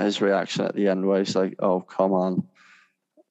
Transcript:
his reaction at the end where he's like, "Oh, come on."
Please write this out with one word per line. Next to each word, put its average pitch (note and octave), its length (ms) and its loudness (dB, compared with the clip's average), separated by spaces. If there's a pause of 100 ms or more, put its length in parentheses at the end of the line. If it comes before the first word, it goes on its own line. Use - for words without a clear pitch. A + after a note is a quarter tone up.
his G2+ 180 0
reaction G2 440 0
at - 100 -4
the G2+ 140 0
end F#2+ 180 0
where F#2+ 140 2
he's F#2+ 160 -2
like, F#2+ 240 0
"Oh, F#2 200 2
come F#2+ 320 0
on." F#2 300 0 (880)